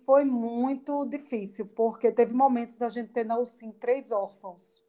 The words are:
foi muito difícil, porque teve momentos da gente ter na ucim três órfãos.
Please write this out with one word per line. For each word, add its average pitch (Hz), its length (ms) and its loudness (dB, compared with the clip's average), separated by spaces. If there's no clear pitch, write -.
foi 277 200 6
muito 262 800 -2
difícil, 220 600 -8
porque 226 440 0
teve 233 220 2
momentos 247 440 0
da 240 120 -4
gente 226 220 -10
ter 233 120 -4
na 226 140 -2
ucim 233 340 -6
três 240 400 -4
órfãos. 196 760 -8